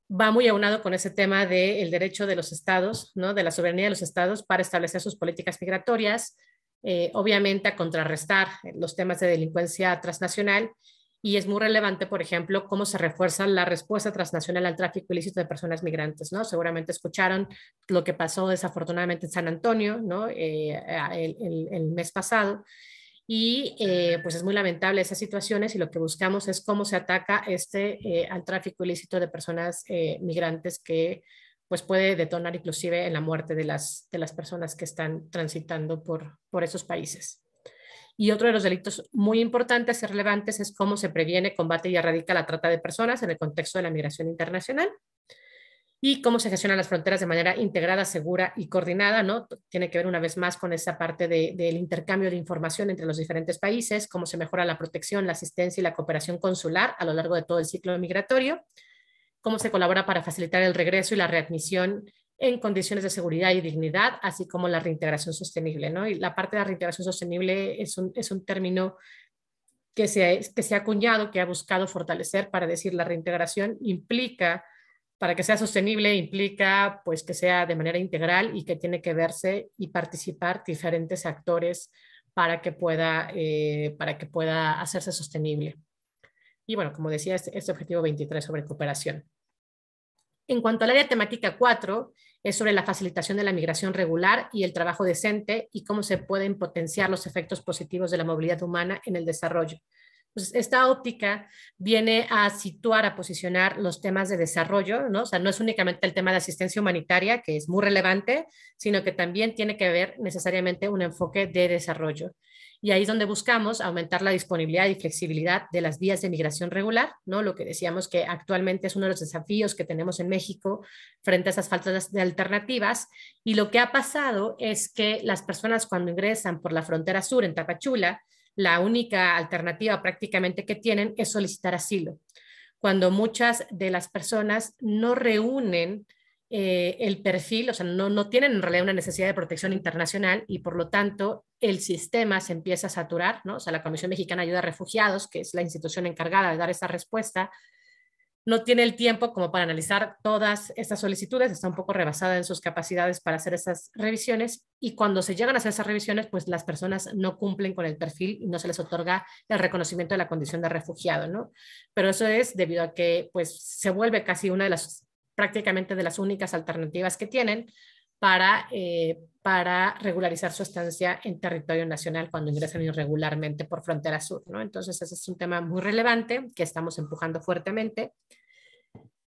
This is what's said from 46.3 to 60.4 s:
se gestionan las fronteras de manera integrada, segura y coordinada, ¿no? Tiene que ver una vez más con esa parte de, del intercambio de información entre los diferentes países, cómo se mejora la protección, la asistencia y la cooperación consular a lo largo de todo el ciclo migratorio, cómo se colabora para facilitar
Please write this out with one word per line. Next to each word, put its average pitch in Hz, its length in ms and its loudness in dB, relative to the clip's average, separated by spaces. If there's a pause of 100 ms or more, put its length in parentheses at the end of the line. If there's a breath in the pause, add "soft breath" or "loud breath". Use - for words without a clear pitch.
se 226 120 -2
gestionan 196 260 2
las 185 120 0
fronteras 185 320 2
de 185 60 -2
manera 170 300 2
integrada, 185 480 0
segura 180 500 -2
y 180 140 -8
coordinada, 196 540 2
¿no? 214 260 -2 (220)
Tiene 180 200 -2
que 175 80 0
ver 175 80 0
una 175 140 0
vez 165 160 -2
más 175 220 -2
con 175 160 -4
esa 160 240 -4
parte 170 280 -2
de, 165 300 2
del 170 200 0
intercambio 180 540 -2
de 180 60 -2
información 165 540 -4
entre 165 160 -4
los 156 100 -2
diferentes 160 420 -4
países, 214 480 -2
cómo 175 200 -6
se 175 100 -6
mejora 175 300 0
la 160 100 0
protección, 185 500 -4
la 170 60 0
asistencia 180 480 -4
y 185 40 2
la 170 100 0
cooperación 160 440 -4
consular 185 600 0
a 180 80 -2
lo 156 80 0
largo 165 200 0
de 165 80 0
todo 170 160 0
el 160 60 2
ciclo 180 340 -4
migratorio, 254 640 0 (800 soft breath)
cómo 220 180 0
se 220 120 -2
colabora 185 340 4
para 165 180 0
facilitar 180 400 0